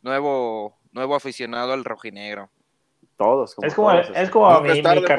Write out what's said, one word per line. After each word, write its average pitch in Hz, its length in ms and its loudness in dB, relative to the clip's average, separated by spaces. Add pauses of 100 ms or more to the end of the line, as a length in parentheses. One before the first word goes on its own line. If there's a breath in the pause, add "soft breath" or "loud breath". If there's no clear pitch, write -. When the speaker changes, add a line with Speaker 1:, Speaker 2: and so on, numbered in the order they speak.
Speaker 1:
nuevo, 127 760 -6 (160)
nuevo 131 220 -4
aficionado 123 580 -8
al 131 100 -6
rojinegro. 104 680 -14 (680)
Speaker 2:
Todos, 123 360 0
como 143 140 -8
Speaker 3:
Es 147 80 -6
como, 214 160 4
Speaker 2:
todos, 175 180 4
Speaker 3:
es 190 80 -8
Speaker 2:
este. 185 140 -2
Speaker 3:
como 214 180 6
Speaker 4:
Nunca 160 120 8 (120)
Speaker 3:
mi, 147 60 2
Speaker 4:
es 151 40 0
tarde 175 180 4
Speaker 3:
mi 180 60 0
Speaker 4:
para 151 120 2